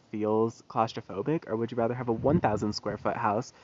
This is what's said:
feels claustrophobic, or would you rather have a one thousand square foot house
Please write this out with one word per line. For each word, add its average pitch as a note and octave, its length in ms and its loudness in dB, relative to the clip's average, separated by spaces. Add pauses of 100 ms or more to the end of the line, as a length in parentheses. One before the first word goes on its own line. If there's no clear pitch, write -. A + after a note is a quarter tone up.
(100)
feels A2 580 0
claustrophobic, A2+ 800 -2
or A2 80 -2
would A2+ 140 -2
you A#2+ 80 -4
rather A#2 160 2
have B2 140 -4
a A#2 40 0
one A#2+ 280 2
thousand G#2+ 340 0
square G#2 240 -6
foot - 180 -2
house A2+ 360 0 (120)